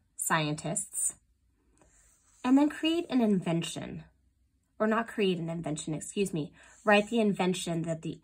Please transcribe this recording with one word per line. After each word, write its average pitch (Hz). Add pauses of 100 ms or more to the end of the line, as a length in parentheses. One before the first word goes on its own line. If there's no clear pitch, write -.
(180)
scientists, - (1300)
and 254
then 294
create 330
an 254
invention, 170 (760)
or 220
not 220
create 190
an 165
invention, 165
excuse 180
me, 160 (320)
write 208
the 233
invention 180
that 165
the 160